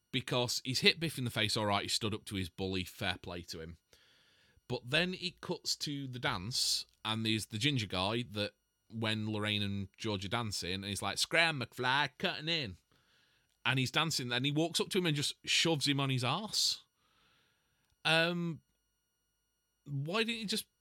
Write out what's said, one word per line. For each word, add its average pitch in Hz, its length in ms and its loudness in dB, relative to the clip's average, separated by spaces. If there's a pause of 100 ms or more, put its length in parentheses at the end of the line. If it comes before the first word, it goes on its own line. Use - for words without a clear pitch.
(120)
because 123 540 0
he's 127 140 0
hit 190 200 4
Biff 160 160 -4
in 131 80 -2
the 117 60 -2
face, 110 260 2
all 113 80 2
right, 101 200 2
he 90 40 -4
stood 104 240 0
up 107 140 -6
to - 80 -6
his 95 160 -2
bully, 95 340 -2
fair 92 380 -4
play 90 220 -10
to 85 160 -12
him. 82 180 -12 (880)
But 120 200 -6
then 170 260 0
it 180 260 -8
cuts - 380 -4
to 143 280 -4
the 127 140 -8
dance, 123 640 0 (180)
and 110 220 0
there's 110 200 2
the 110 120 -6
ginger 120 300 2
guy 98 420 0
that 104 220 -4 (360)
when 110 440 -2
Lorraine 104 320 0
and 101 240 -2 (100)
George 104 260 -2
are 98 40 -6
dancing, 101 460 -2
and 98 100 -6
he's 101 180 -4
like, 98 160 -2
"Scram, 160 420 2
McFly, 127 580 0
cutting 156 300 -4
in." 139 280 -2 (880)
And 127 140 4
he's 127 100 2
dancing, 151 400 0
and 123 160 2
he 147 60 2
walks 160 260 2
up 214 120 0
to 202 80 0
him 180 80 4
and 151 100 2
just - 180 -2 (100)
shoves 156 440 2
him 139 100 2
on 139 100 0
his 127 140 0
arse. 160 640 0 (1200)
Um, 165 560 2 (1300)
why 147 360 -2
didn't 233 160 -2
he 226 60 -6
just 208 220 -2 (140)